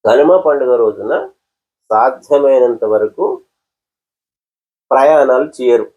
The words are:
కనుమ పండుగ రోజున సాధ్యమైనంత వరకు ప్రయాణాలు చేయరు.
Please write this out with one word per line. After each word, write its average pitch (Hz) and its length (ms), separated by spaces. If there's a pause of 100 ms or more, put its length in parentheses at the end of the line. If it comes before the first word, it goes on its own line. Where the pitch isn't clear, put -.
కనుమ 147 300
పండుగ 139 400
రోజున 113 540 (600)
సాధ్యమైనంత 127 920
వరకు 107 560 (1500)
ప్రయాణాలు 135 720
చేయరు. 120 220 (120)